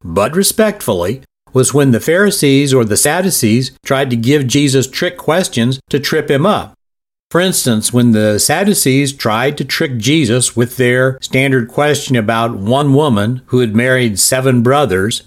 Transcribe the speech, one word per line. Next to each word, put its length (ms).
but 320
respectfully, 840
was 200
when 180
the 80
Pharisees 760
or 120
the 120
Sadducees 760
tried 280
to 40
give 320
Jesus 400
trick 300
questions 640
to 100
trip 320
him 140
up. 280
For 100
instance, 500
when 200
the 280
Sadducees 720
tried 460
to 80
trick 320
Jesus 580
with 220
their 440
standard 460
question 480
about 400
one 380
woman 540
who 120
had 160
married 420
seven 460
brothers, 640